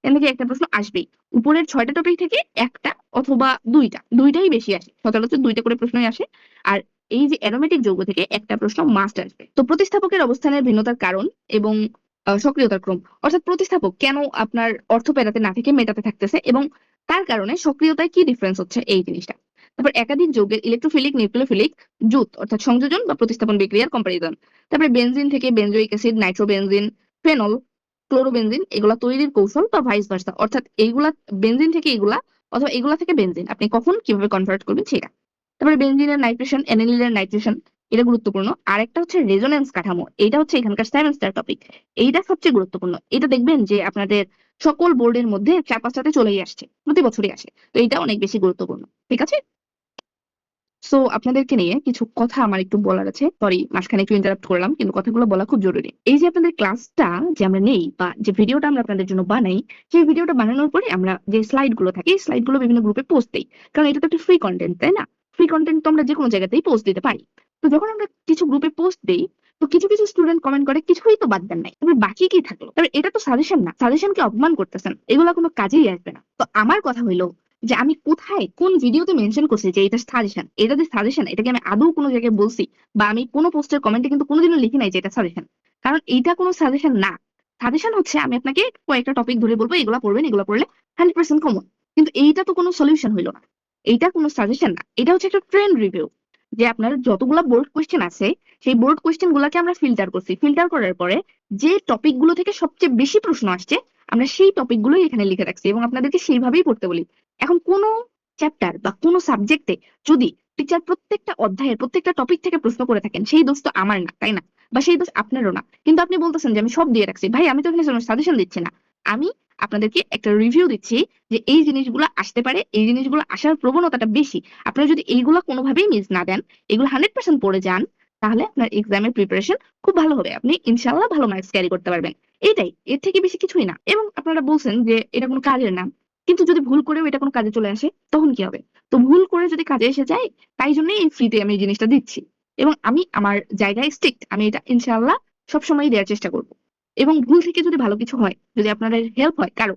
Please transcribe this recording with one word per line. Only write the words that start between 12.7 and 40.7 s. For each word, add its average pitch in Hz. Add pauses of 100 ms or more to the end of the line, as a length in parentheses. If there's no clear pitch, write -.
ক্রম, 185 (240)
অর্থাৎ 320
প্রতিস্থাপক 349
কেন 277 (160)
আপনার 226 (180)
অর্থ 233
পেরাতে 233
না 196
থেকে 240
মেটাতে 220
থাকতেছে 214
এবং 277 (380)
তার 370
কারণে 226
সক্রিয়তায় 311
কি 359
ডিফারেন্স 190
হচ্ছে, 185
এই 190
জিনিসটা। 185 (420)
তারপর 269
একাধিক 285
যৌগের 214
ইলেকট্রোফিলিক, 277
নিউক্লিওফিলিক 240 (360)
জুত 240
অর্থাৎ 214
সংযোজন 277
বা 285
প্রতিস্থাপন 226
বিক্রিয়ার 208
কম্পারিজন। 180 (360)
তারপরে 302
বেনজিন 254
থেকে 254
বেনজোইক 214
অ্যাসিড, 226
নাইট্রোবেনজিন, 202 (340)
ফেনল, 240 (500)
ক্লোরোবেনজিন, 254
এগুলা 214
তৈরির 269
কৌশল 285
বা 381
ভাইস 208
ভার্সা, 185
অর্থাৎ 220 (120)
এইগুলা 247 (220)
বেনজিন 247
থেকে 311
এগুলা 214 (320)
অথবা 269
এগুলা 269
থেকে 349
বেনজিন 185
আপনি -
কখন 233 (100)
কিভাবে 208
কনভার্ট 190
করবেন 285
সেটা। - (500)
তারপরে 302
বেনজিনের 277
নাইট্রেশন, 240
অ্যানিলিনের 240
নাইট্রেশন, 208 (300)
এটা 226
গুরুত্বপূর্ণ। 226 (140)
আর 202
একটা 233
হচ্ছে 349
রেজোনেন্স 269
কাঠামো, 175 (140)
এইটা 220
হচ্ছে 302
এখানকার 220